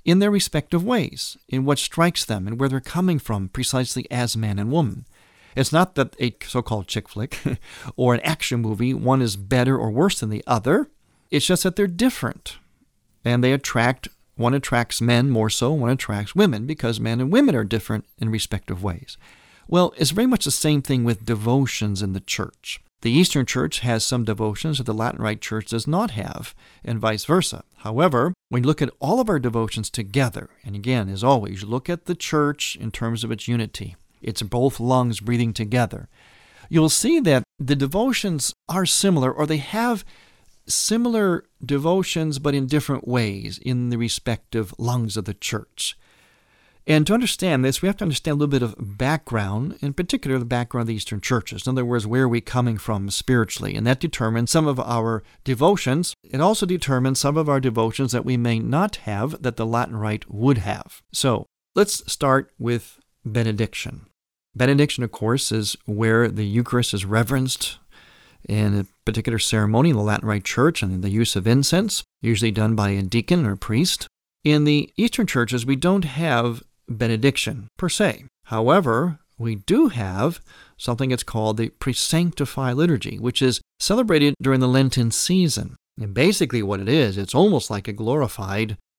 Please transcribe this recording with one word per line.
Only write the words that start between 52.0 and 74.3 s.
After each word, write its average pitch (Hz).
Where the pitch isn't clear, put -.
where 123
are 127
we 117
coming 123
from 101
spiritually? 104
And 107
that 127
determines 117
some 160
of 135
our 113
devotions. 143
It 135
also 208
determines 135
some 143
of 156
our 139
devotions 113
that 120
we 127
may 117
not 139
have 110
that 120
the 113
Latin 113
Rite -
would 120
have. -
So -
let's -
start 135
with 120
benediction. 113
Benediction, 139
of 117
course, 117
is 107
where 113
the 104
Eucharist 120
is 98
reverenced 120
in 104
a 95
particular 110
ceremony 110
in 131
the 104
Latin 107
Rite 104
Church 151
and 92
the 98
use 110
of 95
incense, 143
usually 113
done 107
by 101
a 98
deacon 117
or 98
priest. 131